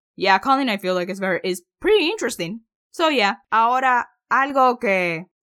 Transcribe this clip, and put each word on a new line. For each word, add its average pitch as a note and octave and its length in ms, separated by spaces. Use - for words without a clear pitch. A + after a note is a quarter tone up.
Yeah, F#3+ 240
Colin, C4+ 300
I G3+ 80
feel F#3 180
like, F3+ 140
is F#3+ 100
very, F#3+ 240
is F#3 180
pretty F#4+ 260
interesting. A#3 540
So, E4 180
yeah. A3 260
Ahora, B3 560
algo C4 480
que F3+ 460